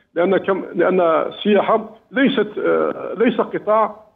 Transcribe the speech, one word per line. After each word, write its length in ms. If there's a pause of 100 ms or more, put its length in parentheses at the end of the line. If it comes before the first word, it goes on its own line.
(140)
لأن 240
كم، 260 (100)
لأن 280
السياحة 880 (220)
ليست، 360 (100)
آه، 600
ليس 240
قطاع 540 (200)